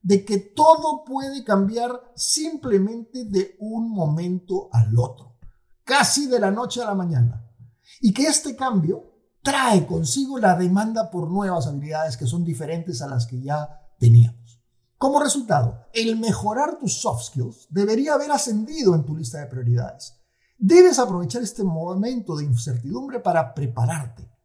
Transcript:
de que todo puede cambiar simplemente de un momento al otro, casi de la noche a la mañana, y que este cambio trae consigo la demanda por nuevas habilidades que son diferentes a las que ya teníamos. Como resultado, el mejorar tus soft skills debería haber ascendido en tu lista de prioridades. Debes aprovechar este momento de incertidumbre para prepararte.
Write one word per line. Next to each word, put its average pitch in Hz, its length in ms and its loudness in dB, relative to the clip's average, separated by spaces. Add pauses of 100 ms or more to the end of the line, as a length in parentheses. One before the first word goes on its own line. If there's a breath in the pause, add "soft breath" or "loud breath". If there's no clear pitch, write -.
de 196 240 2
que 202 140 -2
todo 311 640 4
puede 269 380 -8
cambiar 226 580 0 (140)
simplemente 240 1080 -2
de 196 340 -2
un 226 320 -6
momento 180 800 -4
al 113 240 4
otro, - 420 -4 (440)
casi 277 460 2
de 247 100 2
la 196 140 2
noche 247 280 -6
a 233 60 -6
la 202 80 -4
mañana, 160 580 0 (480 soft breath)
y 202 140 4
que 269 120 0
este 285 280 -2
cambio 220 600 -2 (260)
trae 254 460 2
consigo 220 500 -4
la 196 160 4
demanda 208 560 0
por 160 180 -6
nuevas 180 380 -2
habilidades 151 500 -6
que 135 120 -6
son 170 160 -2
diferentes 160 580 -6
a 139 60 -10
las 120 180 -4
que 127 160 -10
ya 147 560 -8
teníamos. - 640 6 (360)
Como 277 200 2
resultado, 220 760 0
el 226 240 -2
mejorar 226 640 -2
tus - 220 -6
soft 156 240 -4
skills - 440 -8
debería 220 460 0
haber 285 160 0
ascendido 233 640 0
en 156 100 2
tu 151 120 -6
lista 147 240 -8
de 143 60 -12
prioridades. 123 680 -2 (420)
Debes 339 440 8
aprovechar 196 420 -2
este 208 220 -6
momento 185 720 -4
de 147 80 -4
incertidumbre 143 720 -4
para - 340 -2
prepararte. 131 800 -4 (140)